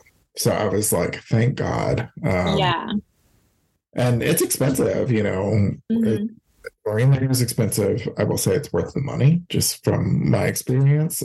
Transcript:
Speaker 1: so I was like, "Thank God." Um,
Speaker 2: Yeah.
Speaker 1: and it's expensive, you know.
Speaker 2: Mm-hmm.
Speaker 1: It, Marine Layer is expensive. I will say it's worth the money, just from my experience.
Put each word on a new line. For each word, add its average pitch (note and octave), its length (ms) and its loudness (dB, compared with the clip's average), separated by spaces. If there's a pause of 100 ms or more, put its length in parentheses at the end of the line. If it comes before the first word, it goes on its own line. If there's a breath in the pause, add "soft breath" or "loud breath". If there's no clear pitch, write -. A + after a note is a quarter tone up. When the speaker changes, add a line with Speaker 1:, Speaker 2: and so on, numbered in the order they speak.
(360)
Speaker 1:
so A2 160 0
I F#2 160 0
was G2+ 240 0
like, E2+ 320 -2
"Thank A2+ 320 0
God." - 540 -2 (140)
Um, F#2 340 0
Speaker 2:
Yeah. F3+ 340 -2 (1040)
Speaker 1:
and A#2+ 280 2
it's D#3+ 200 2
expensive, A2+ 680 0
you G#2+ 120 2
know. F#2+ 220 -2 (460)
Speaker 2:
Mm-hmm. A3+ 160 2
Speaker 1:
It, G#3+ 240 0 (560)
Marine A2+ 240 2
Layer C3+ 200 2
is B2 120 2
expensive. G#2 640 0 (120)
I G#2 60 2
will - 140 -2
say - 160 0
it's - 180 -4
worth - 220 -2
the - 60 -2
money, C#3+ 480 2
just - 360 -2
from - 460 2
my G2+ 160 2
experience. C#3 800 0